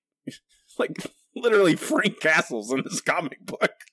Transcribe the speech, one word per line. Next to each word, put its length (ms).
<laughs> 520
like, 180
literally 400
Frank 440
Castle's 520
in 120
this 180
comic 420
book. 280